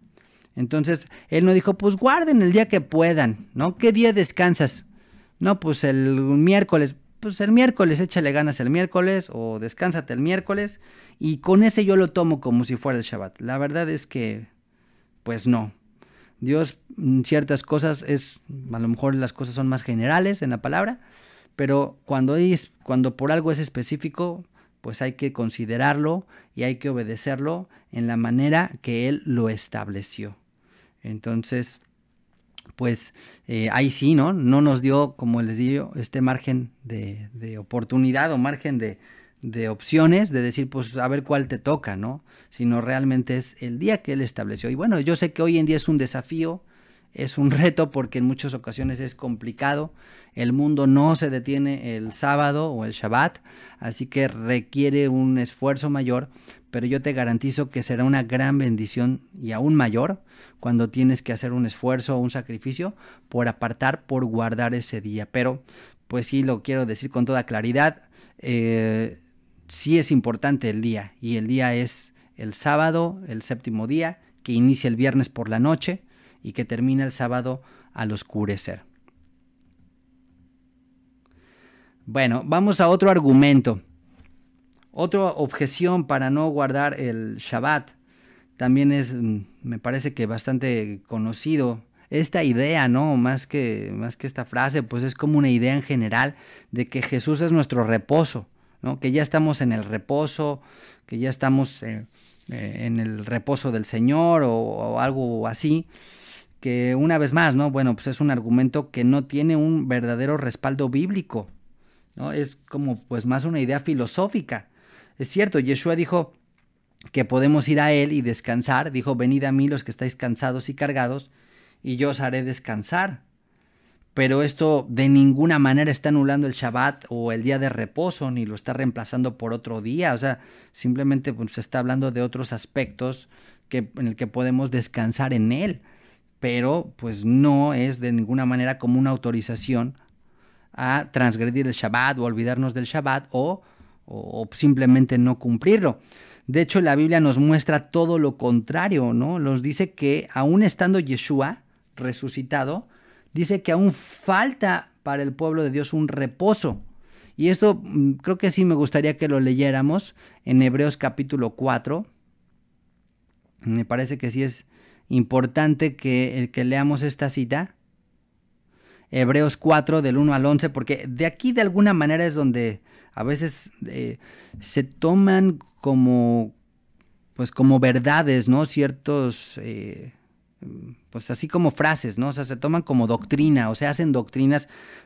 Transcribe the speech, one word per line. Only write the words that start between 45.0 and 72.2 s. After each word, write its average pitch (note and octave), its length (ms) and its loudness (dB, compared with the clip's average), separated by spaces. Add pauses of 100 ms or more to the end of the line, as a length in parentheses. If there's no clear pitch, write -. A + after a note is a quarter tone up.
sé E3+ 180 -2
que - 80 -4
hoy E3 160 2
en D#3 80 4
día D#3 120 2
es - 100 -2
un D#3 100 2
desafío, D#3+ 640 -4 (500)
es C3 240 -6
un C#3+ 140 4
reto, D#3 400 2
porque B2+ 280 -4
en B2 60 2
muchas C3 280 -2
ocasiones B2+ 460 -6
es C3 160 -10
complicado. C#3 760 -4 (400)
El A#2+ 200 0
mundo C#3+ 320 2
no C#3+ 300 6
se D3 140 -2
detiene C3 680 -4
el A2 140 -8
sábado C#3+ 600 0
o A2+ 140 -6
el A2+ 60 -6
Shabbat, B2 480 0 (400)
así A#2+ 260 -8
que C#3 220 0
requiere C3 840 0
un C3 300 2
esfuerzo C3+ 500 -2
mayor, C3 400 -2 (400)
pero A#2+ 160 -4
yo C3+ 160 -2
te C#3+ 120 -4
garantizo C3 580 -2
que B2 100 -4
será B2 220 -2
una C3+ 180 4
gran C3 380 0
bendición A#2+ 640 -2 (200)
y A2+ 120 -8
aún C#3 200 2
mayor C3+ 480 2 (380)
cuando A#2 320 0
tienes C3 320 2
que A#2+ 100 -6
hacer A#2+ 180 -6
un B2 140 -2
esfuerzo B2+ 500 -4
o B2 40 0
un B2 100 -2
sacrificio C3 680 -8 (320)
por A#2+ 200 -2
apartar, A#2+ 580 -4
por B2+ 200 -2
guardar A#2 500 -2
ese A#2 260 -8
día. G#2 240 -8
Pero, B2+ 380 -4 (440)
pues A#2+ 200 -4
sí, C#3 160 0
lo B2 180 -2
quiero C3 240 -2
decir A2 240 -8
con B2 160 0
toda C3 200 -2
claridad, A#2+ 580 0 (340)
eh, A2+ 840 -2 (480)
sí D#3+ 300 0
es D#3 140 2
importante B2+ 580 0
el G#2+ 120 -4
día, G#2+ 380 -4
y A#2 180 -4
el A2 100 -4
día B2+ 260 0
es - 400 -6 (240)